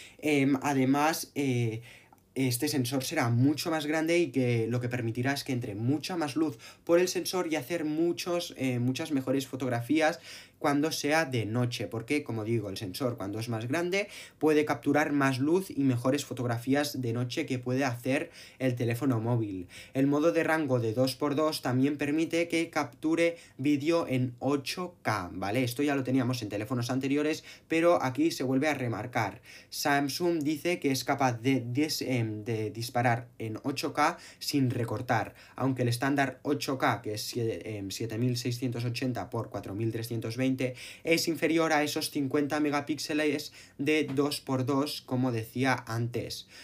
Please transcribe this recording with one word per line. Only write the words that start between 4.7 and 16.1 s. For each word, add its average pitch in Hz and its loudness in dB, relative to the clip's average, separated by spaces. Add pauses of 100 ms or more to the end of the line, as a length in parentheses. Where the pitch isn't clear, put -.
que 120 -4
permitirá 120 -2
es 139 -6
que 139 -2
entre 117 -4
mucha 139 0
más 151 -2
luz 156 0 (240)
por 170 6
el 180 4
sensor 175 -2
y 156 0
hacer 160 -4
muchos, 170 0
eh, 131 0
muchas 127 0
mejores 131 0
fotografías 151 0 (400)
cuando 147 2
sea 156 2
de 123 -2
noche, 120 -2
porque, 143 -2
como 113 -6
digo, 104 -2
el 98 -8
sensor, 113 -4
cuando 101 -6
es 117 -6
más 117 -4
grande, 175 0 (320)
puede 151 4
capturar 147 2
más 135 4
luz 165 2
y 139 -2
mejores 131 2